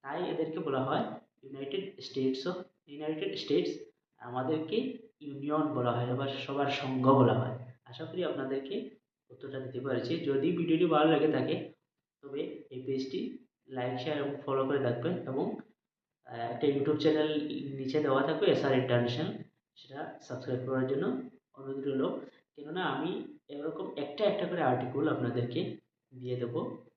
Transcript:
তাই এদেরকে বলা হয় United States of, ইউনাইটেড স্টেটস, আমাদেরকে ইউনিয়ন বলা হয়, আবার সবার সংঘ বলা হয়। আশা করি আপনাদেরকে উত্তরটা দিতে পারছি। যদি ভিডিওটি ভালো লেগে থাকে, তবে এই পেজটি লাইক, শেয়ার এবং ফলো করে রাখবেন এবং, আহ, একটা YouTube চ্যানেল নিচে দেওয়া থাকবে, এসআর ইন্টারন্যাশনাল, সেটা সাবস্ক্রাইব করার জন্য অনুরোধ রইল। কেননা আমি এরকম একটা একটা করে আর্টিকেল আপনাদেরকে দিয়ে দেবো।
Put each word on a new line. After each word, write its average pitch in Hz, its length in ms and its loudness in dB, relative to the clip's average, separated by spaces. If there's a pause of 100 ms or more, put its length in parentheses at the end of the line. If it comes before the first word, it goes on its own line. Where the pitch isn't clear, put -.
তাই 156 280 -4
এদেরকে 156 300 -2
বলা 135 240 0
হয় 151 200 2 (480)
United 139 320 -4 (240)
States 131 320 0 (100)
of, 175 60 -2 (320)
ইউনাইটেড 151 500 -4
স্টেটস, - 340 2 (460)
আমাদেরকে 156 800 -2 (220)
ইউনিয়ন 143 540 -2
বলা 120 180 2
হয়, 123 140 0
আবার 131 220 -2
সবার 139 400 -2
সংঘ 131 420 2
বলা 123 240 8
হয়। - 220 0 (300)
আশা - 200 -12
করি 175 180 -4
আপনাদেরকে 135 680 -4 (400)
উত্তরটা 131 300 -10
দিতে 123 200 -8
পারছি। 131 380 0
যদি 139 340 2
ভিডিওটি 165 340 4
ভালো 160 260 6
লেগে 151 200 6
থাকে, - 420 0 (480)
তবে 139 200 -6 (280)
এই 127 160 -10
পেজটি - 520 -4 (300)
লাইক, 127 320 -4
শেয়ার 151 200 -2
এবং 139 160 -2 (100)
ফলো 135 200 2
করে 135 180 2
রাখবেন 127 300 0 (140)
এবং, 160 280 -2 (680)
আহ, 120 100 -12
একটা 117 320 0
YouTube 139 300 2
চ্যানেল 156 320 4 (480)
নিচে 135 220 -2
দেওয়া 135 240 4
থাকবে, 160 220 0
এসআর 135 320 4
ইন্টারন্যাশনাল, 123 680 2 (320)
সেটা 151 460 -12
সাবস্ক্রাইব 127 440 -4
করার 131 220 0
জন্য 143 180 2 (480)
অনুরোধ 135 340 -6
রইল। 131 160 2 (520)
কেননা 160 280 -6
আমি 156 540 -4 (100)
এরকম 156 480 -6
একটা 151 300 -2
একটা 180 220 2
করে 175 140 -2
আর্টিকেল 131 460 2
আপনাদেরকে 127 680 0 (420)
দিয়ে 123 160 -4
দেবো। 123 480 -4 (140)